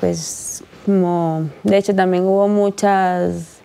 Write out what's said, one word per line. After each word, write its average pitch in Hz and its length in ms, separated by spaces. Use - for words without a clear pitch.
pues, - 600
como, 175 580
de 196 140
hecho 202 180
también 185 300
hubo 196 240
muchas, 190 1160